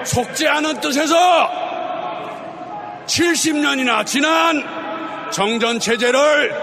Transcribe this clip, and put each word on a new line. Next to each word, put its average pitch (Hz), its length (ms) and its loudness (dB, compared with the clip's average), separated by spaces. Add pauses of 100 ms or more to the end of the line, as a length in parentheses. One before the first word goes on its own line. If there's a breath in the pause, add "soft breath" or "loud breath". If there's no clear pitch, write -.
속죄하는 302 760 0
뜻에서 302 360 0 (1900)
칠십 320 500 0
년이나 262 460 2
지난 311 600 2 (680)
정전 226 480 0
체제를 262 840 2